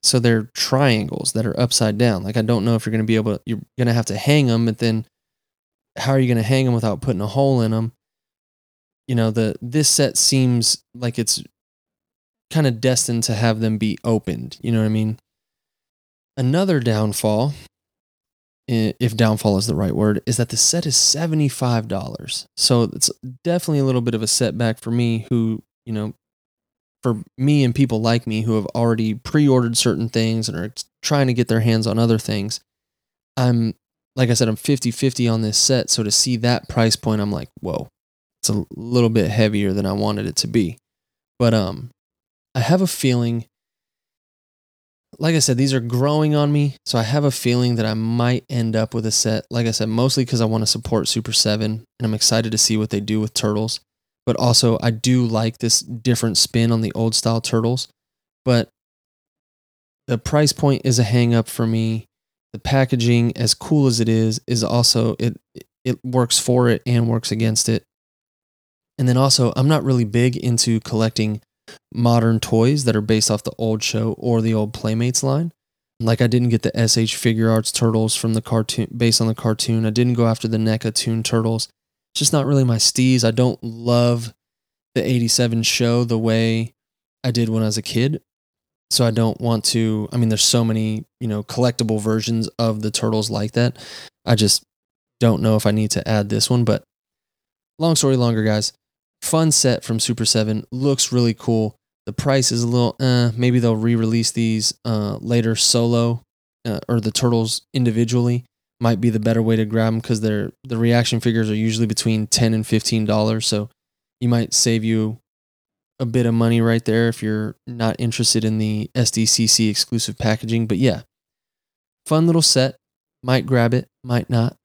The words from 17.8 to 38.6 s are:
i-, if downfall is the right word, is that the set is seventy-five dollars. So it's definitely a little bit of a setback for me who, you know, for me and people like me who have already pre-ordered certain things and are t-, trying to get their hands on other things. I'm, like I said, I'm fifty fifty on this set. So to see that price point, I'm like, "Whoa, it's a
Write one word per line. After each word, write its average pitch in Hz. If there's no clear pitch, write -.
i-, 110
if 113
downfall 107
is 101
the 80
right 87
word, 104
is -
that 117
the 120
set 170
is 139
seventy-five 139
dollars. -
So 120
it's -
definitely 170
a 139
little 127
bit 117
of 110
a 107
setback 113
for 113
me 117
who, 113
you 117
know, 107
for 113
me 143
and 120
people 123
like 117
me 110
who 110
have 104
already 113
pre-ordered 127
certain 113
things 113
and 85
are 90
t-, -
trying 143
to 127
get 117
their 113
hands 113
on 104
other 113
things. 104
I'm, 120
like 127
I 120
said, 113
I'm 107
fifty 135
fifty 123
on 113
this 107
set. -
So -
to 104
see 123
that 120
price 113
point, 107
I'm 104
like, -
"Whoa, -
it's -
a 104